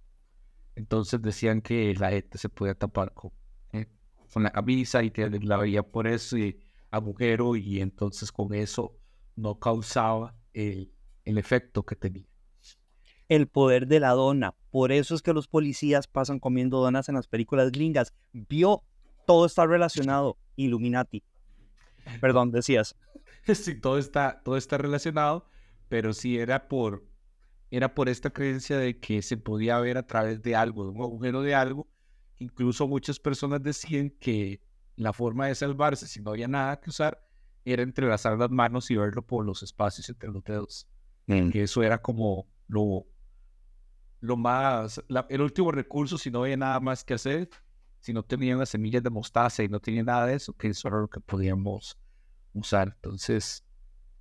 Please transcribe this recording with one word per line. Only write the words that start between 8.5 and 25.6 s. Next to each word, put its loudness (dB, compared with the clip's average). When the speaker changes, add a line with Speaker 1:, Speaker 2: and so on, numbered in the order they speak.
Speaker 1:
eso -4
no -6
causaba -2
el, -6
el 0
efecto 0
que -10
tenía. -8
Speaker 2:
El 6
poder 6
de 6
la 6
dona. 4
Por 4
eso 2
es -2
que 2
los -4
policías 2
pasan -2
comiendo 2
donas 2
en -2
las -4
películas 2
gringas. 0
Vio, 2
todo 10
está 4
relacionado. 2
Illuminati. 0
Perdón, 4
decías. 2
Speaker 1:
<laughs> -20
Sí, -6
todo 0
está, -2
todo -2
está -4
relacionado, -2